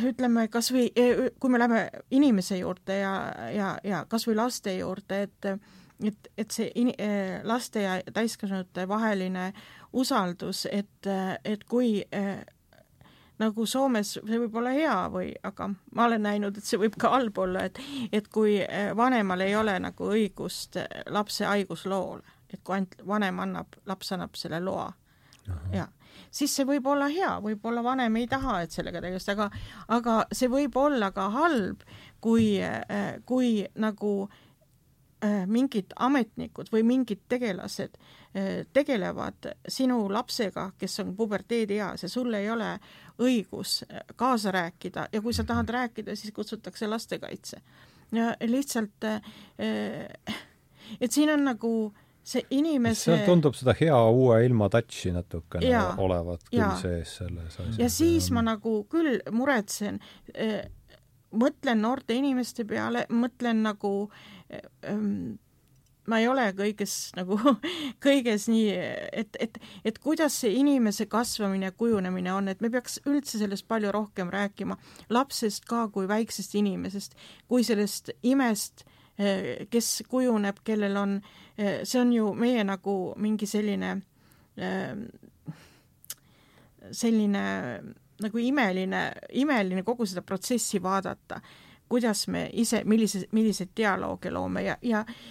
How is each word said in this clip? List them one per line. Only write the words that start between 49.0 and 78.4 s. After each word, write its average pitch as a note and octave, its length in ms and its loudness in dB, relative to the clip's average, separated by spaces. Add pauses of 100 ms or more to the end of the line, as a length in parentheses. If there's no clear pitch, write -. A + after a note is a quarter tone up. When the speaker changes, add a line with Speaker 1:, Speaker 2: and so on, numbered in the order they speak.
Speaker 1:
äh, - 1300 -8 (640)
et B3 120 0
siin D4+ 180 4
on C#4+ 140 4
nagu A#3 280 0 (540)
see - 240 -2
inimese C4 640 2
Speaker 2:
See - 80 4
tundub D#3+ 320 6
seda B2+ 160 4
hea D3+ 240 6 (140)
uue A#2+ 340 8
ilma A#2 240 6
touchi - 420 0
natukene F2 560 -4
Speaker 1:
Jaa. G#3+ 300 4
Speaker 2:
olevat F2 480 0
küll A#3+ 160 0
Speaker 1:
Jaa. G3 160 2
Speaker 2:
sees E2+ 400 -4
selles E2+ 400 -10
asjas. - 220 -6
Speaker 1:
Ja A#3+ 100 2
siis E4 420 4
ma A#3+ 100 4
Speaker 2:
Jah. A#3 40 4
Speaker 1:
nagu A3 400 0
küll D#4+ 360 0 (100)
muretsen, G#3+ 680 0 (360)
äh, A3 340 -4 (640)
mõtlen A#3+ 480 2
noorte A3+ 340 0
inimeste B3+ 500 0
peale, A3+ 440 -2
mõtlen A#3 540 0
nagu, G#3 480 -2 (420)
äh, - 80 -12 (240)
ähm, G3+ 540 -4 (680)
ma A3+ 140 2
ei A3+ 80 4
ole B3+ 240 2
kõiges G3+ 640 -4
nagu, F#3 220 -2 (320)
<laughs> D4+ 360 -4
kõiges A#3+ 420 4
nii, A3 280 4 (340)
et, - 300 -6
et, - 180 -4 (260)
et A3 140 -2
kuidas D#4 420 2
see G#3+ 120 2
inimese A#3+ 540 4
kasvamine G#3 580 0
ja F#3+ 80 -4
kujunemine F#3 600 0
on, G3 160 0
et F#3+ 120 -6
me A3+ 100 0
peaks A#3+ 360 -4
üldse C#4+ 320 0
sellest G3+ 280 -2
palju G#3+ 240 0
rohkem G#3 380 -4
rääkima, F#3+ 480 -4 (300)
lapsest A#3 580 0
ka A#3 240 -2
kui G3 180 -4
väiksest G#3+ 480 -2
inimesest, G3 600 -2 (320)
kui B3 180 4
sellest G#3 460 0 (120)
imest, A#3+ 640 2 (340)